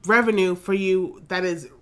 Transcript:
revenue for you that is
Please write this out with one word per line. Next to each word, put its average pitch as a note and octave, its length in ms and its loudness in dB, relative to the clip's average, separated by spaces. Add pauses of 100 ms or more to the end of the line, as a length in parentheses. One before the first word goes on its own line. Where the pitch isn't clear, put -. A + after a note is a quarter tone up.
revenue G#3 480 2
for F#3+ 200 -4
you F#3 540 -2
that F#3 160 -4
is E3 240 -6 (140)